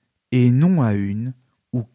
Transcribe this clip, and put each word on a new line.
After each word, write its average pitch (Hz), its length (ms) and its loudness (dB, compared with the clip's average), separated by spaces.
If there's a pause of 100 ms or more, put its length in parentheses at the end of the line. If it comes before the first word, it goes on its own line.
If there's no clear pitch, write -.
(320)
et 123 180 4
non 156 320 2
à 107 120 0
une 104 400 -6 (380)
ou 120 120 -6 (100)